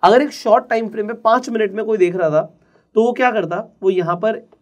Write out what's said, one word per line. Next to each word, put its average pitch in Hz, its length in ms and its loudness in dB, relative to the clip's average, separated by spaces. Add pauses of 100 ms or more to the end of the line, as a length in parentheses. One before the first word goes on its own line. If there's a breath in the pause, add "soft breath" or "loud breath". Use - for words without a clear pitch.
अगर 220 200 6
एक 294 80 -4
शॉर्ट 240 380 0
टाइम 226 200 -2
फ्रेम 220 180 -6
में 226 140 -10
पाँच 233 300 0
मिनट 220 220 -2
में 220 140 -6
कोई 220 120 0
देख 175 180 2
रहा 170 140 0
था 156 120 2 (520)
तो 220 100 4
वो 240 80 0
क्या 247 180 0
करता? 196 520 -6
वो 190 80 2
यहाँ 175 260 -2
पर 214 260 -4 (200)